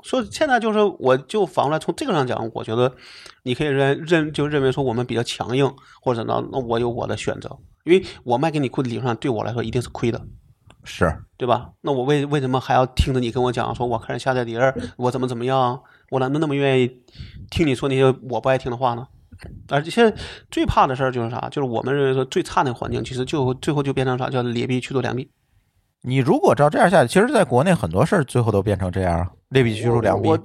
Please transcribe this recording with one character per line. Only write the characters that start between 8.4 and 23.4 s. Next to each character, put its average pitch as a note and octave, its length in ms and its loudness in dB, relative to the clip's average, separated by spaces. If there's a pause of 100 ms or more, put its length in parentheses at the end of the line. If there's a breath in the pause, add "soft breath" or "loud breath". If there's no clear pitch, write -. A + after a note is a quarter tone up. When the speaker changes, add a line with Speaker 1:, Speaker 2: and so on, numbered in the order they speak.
Speaker 1:
给 D3+ 80 -2
你 C3+ 80 -2
库， - 140 -4
理 A#2+ 140 -2
论 A2+ 100 -6
上 A#2 100 0
对 - 160 -4
我 G#2+ 140 -4
来 A2 80 -6
说 A#2 100 -4
一 A2+ 80 -6
定 B2 100 -2
是 - 60 -8
亏 - 240 0
的。 - 100 -6 (640)
Speaker 2:
是。 - 260 0 (280)
Speaker 1:
对 B2+ 100 -4
吧？ A#2 220 0 (100)
那 D3+ 140 -2
我 B2 100 0
为， C#3+ 220 2
为 D3 160 0
什 C3 80 -2
么 B2+ 100 0
还 C3 140 -2
要 B2+ 120 4
听 - 280 0
着 B2+ 80 0
你 A#2 100 -2
跟 B2 120 -2
我 B2 60 2
讲 A#2 240 -4
说 B2 140 -4
我 A#2 100 -2
看 - 120 -10
人 B2+ 100 -6
下 C3 140 -2
菜 B2+ 100 0
碟 A#2 160 -6
儿， C3 160 2 (220 loud breath)
我 B2 120 0
怎 B2+ 120 -4
么 C3 40 -2
怎 B2 120 -4
么 A#2 80 -6
样， C3 360 0 (300 soft breath)
我 C3 80 0
难 B2+ 140 -2
道 D3 40 0
那 D#3+ 100 0
么 C#3+ 60 -2
愿 C#3 280 2
意 B2 100 0 (580 loud breath)
听 F3 160 0
你 C3+ 80 2
说 C#3+ 140 -4
那 C3+ 80 0
些 C3+ 180 6 (160)
我 A2+ 120 -4
不 C3+ 80 0
爱 C3 80 4
听 C3 120 -6
的 A#2+ 60 -6
话 A#2+ 180 0
呢？ A#2+ 140 -10 (640)
而 C#3+ 140 0
且 E3+ 80 -10
现 A#3 120 4
在 A3 140 4 (320 loud breath)
最 E4 160 -2
怕 G3 220 4
的 C3 80 0
事 C3+ 80 -2
儿 C3 80 2
就 B2 120 -2
是 A2+ 60 -4
啥？ A#2+ 220 -6
就 D3+ 100 -4
是 C3 60 -2
我 A2+ 160 -2
们 B2+ 120 -2
认 C#3+ 100 2
为 C3 80 2
说 C3 120 0
最 F3 160 -2
差 F3 220 0
的 B2+ 100 -2
环 A#2 160 -8
境， A#2+ 140 -4
其 B2+ 100 -10
实 B2+ 100 -4
最 C#3+ 140 -4
后， C3 160 0